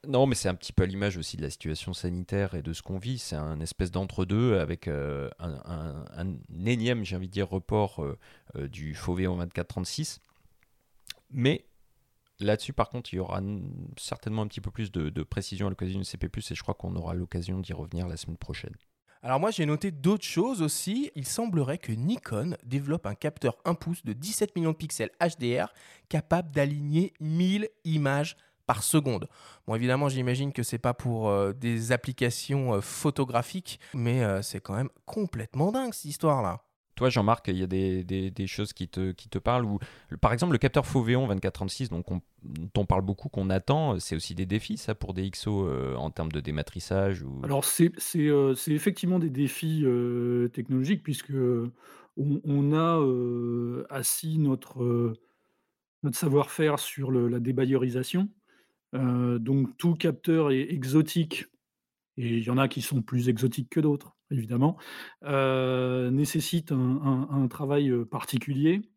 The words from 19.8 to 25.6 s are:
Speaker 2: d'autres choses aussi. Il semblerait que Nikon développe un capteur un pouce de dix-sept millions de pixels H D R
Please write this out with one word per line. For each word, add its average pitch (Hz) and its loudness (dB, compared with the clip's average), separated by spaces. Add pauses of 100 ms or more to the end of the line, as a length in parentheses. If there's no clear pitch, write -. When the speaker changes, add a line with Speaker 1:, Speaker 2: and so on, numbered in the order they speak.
Speaker 2:
d'autres 170 2
choses 214 0
aussi. 202 -2
Il 139 -6
semblerait 170 0
que - -6
Nikon 131 -2
développe 139 -2
un 101 -2
capteur - -2
un 170 2
pouce - -4
de 110 -2
dix-sept 202 -4
millions 160 2
de 156 -4
pixels 151 -6 (100)
H 170 0
D 123 0
R - -4 (340)